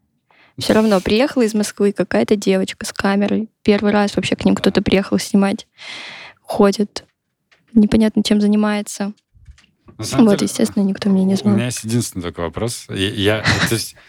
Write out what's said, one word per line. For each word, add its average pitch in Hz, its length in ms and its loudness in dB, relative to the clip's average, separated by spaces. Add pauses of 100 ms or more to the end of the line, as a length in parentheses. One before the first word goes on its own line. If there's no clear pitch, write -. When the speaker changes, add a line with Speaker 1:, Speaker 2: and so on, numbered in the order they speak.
(580)
Speaker 1:
Всё - 160 -2
равно 214 260 4
приехала 240 440 0
из 214 100 0
Москвы 202 380 0
какая-то 214 440 0
девочка 190 520 -2
с - 40 -10
камерой. 202 560 -2 (140)
Первый 208 300 2
раз 208 240 0
вообще - 200 -2
к - 100 -12
ним 196 100 4
кто-то 196 260 0
приехал 196 380 0
снимать. 196 480 0 (760)
Ходит. - 640 0 (680)
Непонятно, 214 500 4
чем 208 180 2
занимается. 208 720 -2 (840)
Speaker 2:
На 110 80 -10
самом 247 200 4
Speaker 1:
Вот, 202 120 4
Speaker 2:
деле, 208 100 0
Speaker 1:
естественно, 214 360 -2
никто 196 260 -2
меня 190 160 2
не 190 100 2
Speaker 2:
у - 20 -2
Speaker 1:
звал. 208 160 0
Speaker 2:
меня 117 120 0
есть - 180 -6
единственный 110 400 -4
только 87 180 -8
вопрос. 98 480 -6
Я, 101 200 -4
я, 104 340 0 (240)
то 117 80 0
есть, - 200 -8 (140)